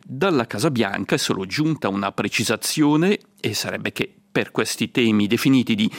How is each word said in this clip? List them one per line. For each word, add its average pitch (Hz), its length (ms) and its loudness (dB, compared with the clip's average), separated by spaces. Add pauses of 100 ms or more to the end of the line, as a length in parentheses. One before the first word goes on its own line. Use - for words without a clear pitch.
Dalla 135 420 0
Casa 143 240 -2
Bianca 101 440 0
è 143 40 0
solo 98 280 -2
giunta 143 420 -2
una 98 220 -2
precisazione 147 1080 0 (220)
e 110 140 -4
sarebbe 104 380 -4
che - 200 -6 (240)
per 113 140 0
questi - 400 -2
temi 107 360 4
definiti 127 480 2
di 107 240 2